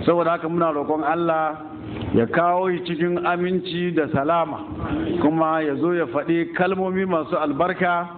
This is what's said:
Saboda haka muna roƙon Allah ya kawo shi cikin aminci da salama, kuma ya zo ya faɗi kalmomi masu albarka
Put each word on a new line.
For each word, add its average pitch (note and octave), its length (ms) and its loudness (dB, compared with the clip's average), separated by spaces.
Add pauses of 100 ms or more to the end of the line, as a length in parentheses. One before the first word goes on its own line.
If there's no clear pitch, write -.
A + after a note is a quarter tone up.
Saboda E3 240 4
haka D#3+ 180 0
muna E3+ 240 2
roƙon D3 320 0
Allah D#3+ 520 0 (580)
ya A2+ 120 4
kawo F3 440 2
shi F3 140 -2
cikin F3 420 -2
aminci F3 680 -2
da D3+ 180 2
salama, D3+ 460 0 (640)
kuma D#3+ 400 2
ya D3 140 0
zo E3 160 2
ya E3+ 140 0
faɗi E3 480 0
kalmomi F#3+ 520 0
masu E3+ 300 -2
albarka F3 800 0